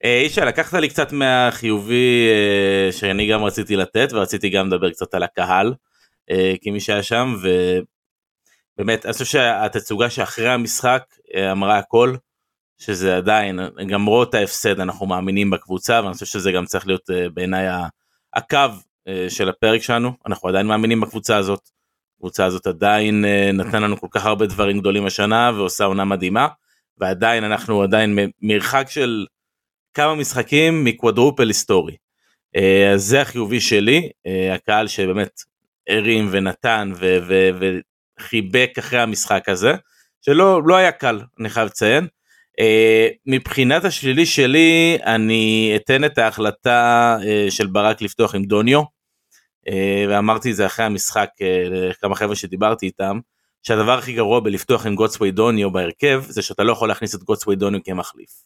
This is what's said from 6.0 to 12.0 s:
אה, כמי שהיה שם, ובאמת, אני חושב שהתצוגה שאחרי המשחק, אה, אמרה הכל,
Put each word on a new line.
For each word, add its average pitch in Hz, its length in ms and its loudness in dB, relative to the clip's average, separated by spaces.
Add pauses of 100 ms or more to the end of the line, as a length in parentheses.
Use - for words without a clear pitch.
אה, 92 320 0
כמי 104 180 -6
שהיה 104 220 -2
שם, 120 340 -2 (1400)
ובאמת, 110 280 -2
אני 113 60 -4
חושב 120 120 -6
שהתצוגה 113 880 0
שאחרי 117 380 -4
המשחק, 123 540 0 (320)
אה, 95 180 0
אמרה 98 260 2
הכל, 120 360 2 (640)